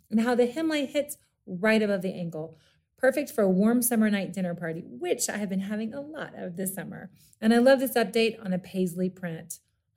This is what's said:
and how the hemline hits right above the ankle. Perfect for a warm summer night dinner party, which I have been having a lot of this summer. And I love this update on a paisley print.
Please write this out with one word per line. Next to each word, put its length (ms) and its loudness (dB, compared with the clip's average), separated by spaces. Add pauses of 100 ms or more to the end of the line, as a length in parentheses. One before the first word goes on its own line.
(100)
and 100 2
how 140 2
the 120 4
hemline 440 -2
hits 260 -2 (300)
right 340 2
above 220 0
the 100 -2
ankle. 460 -8 (400)
Perfect 320 2
for 120 0
a 60 4
warm 320 4
summer 300 2
night 240 -2
dinner 200 -2
party, 320 -6
which 440 -4
I 80 -4
have 100 -4
been 120 -2
having 340 -6
a 80 -8
lot 340 -12
of 200 -10
this 180 -6
summer. 360 -12 (300)
And 140 4
I 40 6
love 220 6
this 140 -2
update 500 0
on 80 -2
a 60 0
paisley 500 -2
print. 520 -10 (360)